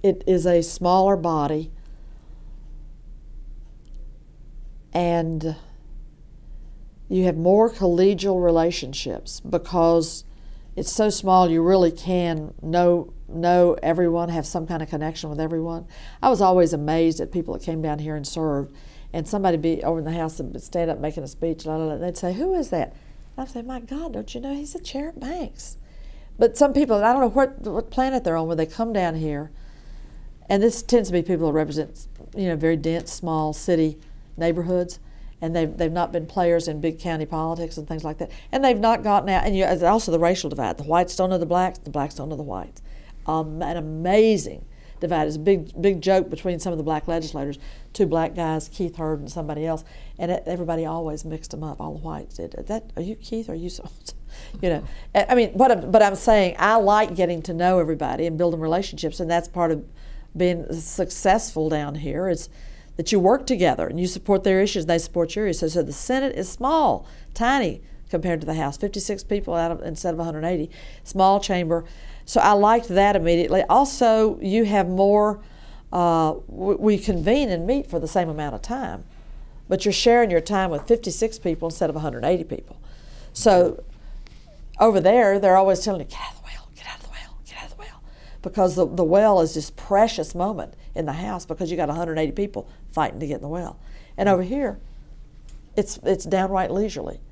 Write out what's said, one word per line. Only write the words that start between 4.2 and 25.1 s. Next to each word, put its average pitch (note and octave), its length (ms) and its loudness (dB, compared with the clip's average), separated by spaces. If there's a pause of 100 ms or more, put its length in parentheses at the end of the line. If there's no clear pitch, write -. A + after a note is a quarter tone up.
and E3 600 0 (1600)
you F#3 140 2
have F3 120 2
more G3 320 6
collegial F#3 760 2
relationships E3 960 0
because E3+ 840 2 (520)
it's - 140 -2
so G#3+ 200 2
small, F#3 400 4
you E3 120 4
really F3+ 300 6
can E3+ 680 -2
know, F3 500 2 (160)
know F3 540 4
everyone, E3+ 480 2
have D#3+ 160 -4
some E3 200 -4
kind D#3+ 160 -6
of D3+ 60 -8
connection D#3+ 400 -6
with D3+ 120 -6
everyone. E3 460 -4 (360)
I C4+ 80 6
was G3+ 100 2
always F#3 320 6
amazed D#3+ 480 2
at - 120 -6
people E3+ 200 -4
that - 100 -6
came D#3+ 200 -6
down D3+ 160 -2
here D3+ 180 -6
and C#3+ 100 -8
served, C#3+ 480 -2 (380)
and E3 160 -4
somebody G3 300 2
be D#3+ 240 0
over E3 160 0
in D3+ 80 -6
the D#3+ 60 -6
House D#3+ 280 -4
and - 220 -10
stand E3+ 280 -2
up A#2 100 -4
making D3+ 220 -6
a C#3 60 -10
speech, D#3+ 380 -6
la, D#3 100 -4
la, D#3+ 80 -2
la, D#3 100 -2
and E3 80 -6
they'd F3 140 -6
say, F3+ 160 -4
"Who E4 220 -2
is E4 160 -2
that?" - 260 -4 (420)
I B3+ 80 -8
say, A#3 160 -12
"My B3+ 180 -10
God, C#4+ 320 -8
don't G#3+ 220 -10
you A#3+ 60 -8
know C#4 140 -8
he's D4 200 -10
a F4 60 -10
chair C#4+ 280 -8
at E4 120 -14